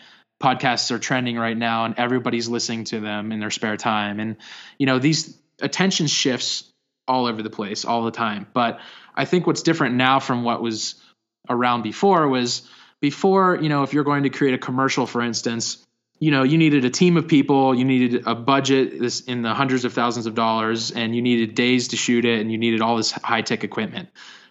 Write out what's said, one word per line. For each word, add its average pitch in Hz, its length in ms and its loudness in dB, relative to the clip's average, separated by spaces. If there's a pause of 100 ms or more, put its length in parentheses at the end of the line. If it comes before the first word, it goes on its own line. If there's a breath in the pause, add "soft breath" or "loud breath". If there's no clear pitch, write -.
(400 loud breath)
podcasts 127 500 0
are 120 80 -4
trending 123 380 -4
right 113 200 -2
now 117 280 0
and 113 140 -4
everybody's 120 500 0
listening 113 360 -4
to 110 160 -6
them 107 320 -6
in 107 80 -4
their 107 100 -4
spare 107 260 -4
time. 107 440 -2
And, 110 160 -6 (420 loud breath)
you 139 80 2
know, 131 120 4
these 151 380 0 (240)
attention 185 460 0
shifts - 640 -4 (380)
all 127 180 2
over 110 160 -4
the 110 80 -8
place 107 340 -8
all 117 200 -2
the 113 60 -2
time. 107 420 -4
But 117 280 0 (340 loud breath)
I 139 100 -2
think 180 220 0
what's 160 160 2
different 160 320 2
now 131 260 4
from 123 240 -2
what 117 180 0
was 113 320 -6 (540 soft breath)
around 123 340 0
before 160 460 2
was 123 340 -2 (380 loud breath)
before, 185 600 2
you 156 80 0
know, 147 140 0
if 135 100 -4
you're 147 120 2
going 143 200 0
to 135 60 2
create 135 240 2
a 123 40 -2
commercial, 131 480 0
for 120 160 -2
instance, 117 600 -4 (340)
you 156 120 2
know, 135 120 4
you 139 140 4
needed 147 280 4
a 123 60 2
team 175 260 4
of 160 120 0
people, 135 460 4
you 127 100 2
needed 127 420 2
a 113 80 0
budget 135 640 2
this 117 220 -4
in 123 220 -6
the 113 100 -2
hundreds 127 320 0
of 117 80 -2
thousands 120 340 -2
of 110 80 -6
dollars, 113 560 0
and 117 240 -4
you 120 60 0
needed 117 340 0
days 123 340 2
to 117 80 -6
shoot 120 280 2
it, 117 160 2
and 110 100 -4
you 113 60 -4
needed 113 240 0
all 117 160 0
this 110 160 -2
high-tech 113 520 -4
equipment. - 440 -8 (420 loud breath)